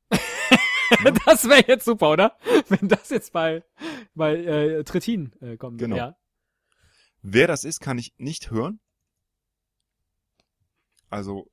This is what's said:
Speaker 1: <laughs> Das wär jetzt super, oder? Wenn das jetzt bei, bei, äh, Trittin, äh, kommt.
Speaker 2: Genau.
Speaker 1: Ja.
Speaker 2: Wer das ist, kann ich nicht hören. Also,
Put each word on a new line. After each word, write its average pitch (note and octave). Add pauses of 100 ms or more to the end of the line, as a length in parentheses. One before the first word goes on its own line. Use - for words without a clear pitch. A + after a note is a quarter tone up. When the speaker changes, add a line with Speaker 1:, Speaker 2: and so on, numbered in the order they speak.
(120)
Speaker 1:
<laughs> F#3+ (1040)
Das C4+
wär C4+
jetzt B3+
super, G3+
oder? F3+ (300)
Wenn G3
das -
jetzt -
bei, E3 (500)
bei, D#3
äh, D#3
Trittin, F3+
äh, A#2
kommt. A#2+
Speaker 2:
Genau. A#2
Speaker 1:
Ja. B2 (1040)
Speaker 2:
Wer A2+
das D#3+
ist, -
kann C3
ich -
nicht -
hören. C#3 (2250)
Also, G2